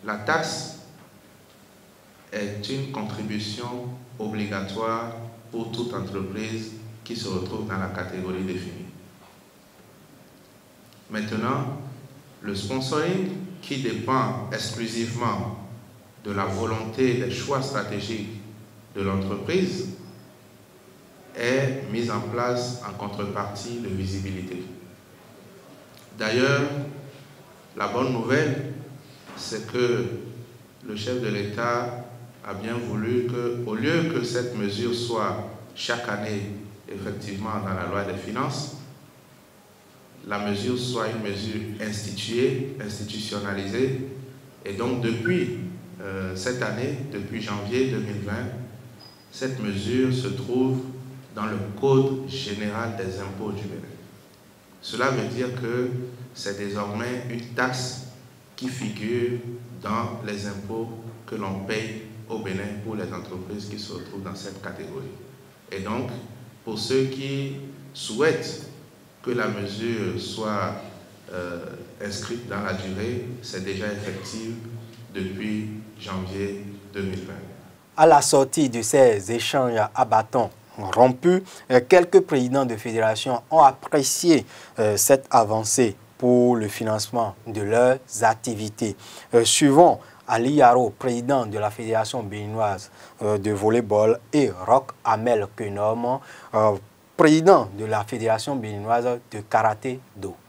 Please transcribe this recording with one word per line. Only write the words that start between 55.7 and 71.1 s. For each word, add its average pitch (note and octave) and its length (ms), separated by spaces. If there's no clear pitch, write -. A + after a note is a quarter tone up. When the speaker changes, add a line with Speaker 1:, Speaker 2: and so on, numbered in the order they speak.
Speaker 1:
c'est G2 240
désormais G#2 720
une A#2 240
taxe B2+ 540
qui B2+ 100
figure A#2+ 720
dans G#2+ 460
les G2+ 180
impôts G#2 440
que A#2 100
l'on G2 260
paye A2 400
au A2+ 120
Bénin G2+ 440
pour G#2+ 120
les F2+ 180
entreprises F#2 560
qui G#2+ 100
se - 140
retrouvent F#2+ 300
dans F#2+ 120
cette G2 260
catégorie. - 440
Et G2 80
donc, G#2+ 300
pour G#2+ 120
ceux C3 280
qui C#3 500
souhaitent - 720
que B2+ 80
la A2+ 160
mesure G2+ 720
soit, G2+ 540